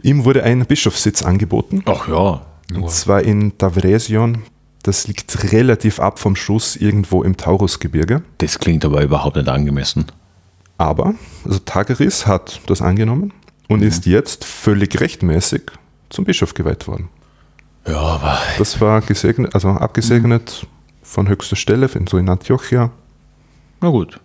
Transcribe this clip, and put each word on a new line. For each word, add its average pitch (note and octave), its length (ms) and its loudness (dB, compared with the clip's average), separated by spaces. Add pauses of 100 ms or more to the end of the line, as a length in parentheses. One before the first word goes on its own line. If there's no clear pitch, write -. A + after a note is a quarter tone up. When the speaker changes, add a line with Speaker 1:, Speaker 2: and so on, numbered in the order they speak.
Speaker 1:
Ihm C#3 220 2
wurde C3+ 180 4
ein B2 240 2
Bischofssitz - 560 0
angeboten. G#2+ 640 0
Speaker 2:
Ach - 220 -2
ja. E2 340 0 (280)
Speaker 1:
Und E2+ 100 -6
Speaker 3:
Nur. F2 80 -4
Speaker 1:
zwar G2 340 2
in G#2 360 2
Davresion. G#2+ 840 0 (400)
Das - 240 -2
liegt - 460 -4
relativ A2 460 2
ab - 200 -2
vom G2 180 0
Schuss - 400 -4
irgendwo G2+ 460 0
im F#2 160 0
Taurusgebirge. F#2 840 0 (160)
Speaker 2:
Das - 200 -4
klingt D#2+ 260 0
aber D2 180 2
überhaupt C#2+ 340 0
nicht C#2 120 0
angemessen. C#2+ 580 -2 (680)
Speaker 1:
Aber, E3 380 0 (300)
also G2 140 -2
Tageris - 680 -2
hat - 400 0
das F#2+ 160 0
angenommen A2+ 500 0 (360)
und G#2+ 120 2
Speaker 2:
Mhm. G#2 60 4
Speaker 1:
ist E2+ 180 0
jetzt - 400 2
völlig - 560 0
rechtmäßig - 640 0 (480)
zum - 160 -4
Bischof - 260 -2
geweiht - 340 -4
worden. F2+ 220 -8 (800)
Speaker 2:
Ja, D#2 100 -4
aber D2+ 420 -2 (200)
Speaker 1:
Das - 220 -2
war G#2+ 200 4
gesegnet, G#2+ 540 -2
also F#2 160 2
abgesegnet A#2 920 0
Speaker 2:
Mhm. - 40 -20 (340)
Speaker 1:
von G2 260 -2
höchster - 280 -2
Stelle, B2+ 380 2
in, F#2+ 120 -2
so F#2 120 0
in F#2 100 2
Antiochia. A#2+ 640 0 (880)
Speaker 2:
Na F3 80 2
gut. A#2 360 0